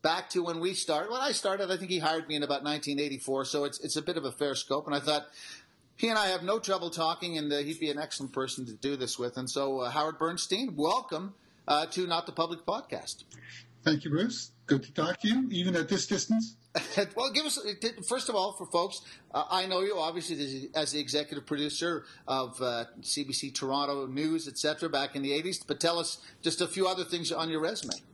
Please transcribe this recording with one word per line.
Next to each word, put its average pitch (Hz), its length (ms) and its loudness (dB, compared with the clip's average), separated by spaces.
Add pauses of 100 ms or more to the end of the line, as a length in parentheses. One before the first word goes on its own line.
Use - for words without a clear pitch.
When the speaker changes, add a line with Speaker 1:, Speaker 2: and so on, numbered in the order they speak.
Speaker 1:
back 170 280 2
to 180 120 2
when 165 180 -2
we 180 140 0
started. 165 360 0
When 254 120 -2
I 277 100 2
started, 196 380 0
I 190 80 2
think 180 120 -6
he 175 80 2
hired 160 300 0
me 151 60 -4
in 147 80 0
about 143 200 0
nineteen 147 380 -2
eighty-four, 135 460 -2
so 143 180 0
it's, 143 160 -6
it's 156 160 -4
a 156 60 0
bit 165 160 -2
of 139 80 -4
a 123 60 -4
fair 143 220 -2
scope. 143 320 -2
And 147 80 0
I 143 60 2
thought, 151 260 2 (720)
he 226 120 2
and 220 100 4
I 202 100 4
have 185 140 2
no 202 160 2
trouble 185 320 0
talking, 165 480 0
and, 151 120 0
uh, 143 80 4
he'd 156 220 -2
be 156 100 0
an 143 80 -2
excellent 139 340 -6
person 131 340 -2
to 113 60 -10
do 135 240 -2
this 127 220 -2
with. 123 200 -2
And 127 100 -4
so, 139 320 0
uh, 123 100 0
Howard 151 280 0
Bernstein, 180 580 0
welcome, 185 580 0 (320)
uh, 151 200 4
to 185 200 -2
Not 170 200 0
the 180 60 -10
Public 170 340 0
Podcast. - 580 -6 (600)
Speaker 2:
Thank 151 200 4
you, 160 60 -2
Bruce. 180 420 0 (140)
Good 135 180 6
to - 80 -16
talk 165 280 0
to 214 80 4
you, 247 220 4
even 180 260 2
at 160 120 2
this 190 180 2
distance. 220 540 2
Speaker 1:
<laughs> - 260 -2 (300)
Well, 254 160 0
give 302 120 4
us, 294 140 0
uh, 208 220 -4
t-, 226 280 -2
first 254 200 0
of 220 80 2
all, 190 160 4
for - 120 -10
folks, 175 360 2 (340)
uh, 151 160 4
I 185 160 2
know 185 140 2
you 202 180 2
obviously 165 380 -2
as, 139 460 -2
as 135 100 0
the 147 80 0
executive 143 440 -2
producer 147 600 0 (240)
of, 131 340 0
uh, 117 220 0 (180)
C - 220 -2
B 135 80 -6
C 135 180 -4
Toronto 139 560 0
News, 156 400 0
et 139 100 -10
cetera, 156 320 0
back 139 280 0
in 139 60 -2
the 139 100 0
eighties, 165 340 0
but 139 140 -2
tell 170 180 4
us - 200 -2 (240)
just 165 180 0
a 175 80 2
few 190 180 2
other 185 160 2
things 170 300 -2
on 160 180 0
your 156 100 0
resume. 185 340 -2 (200)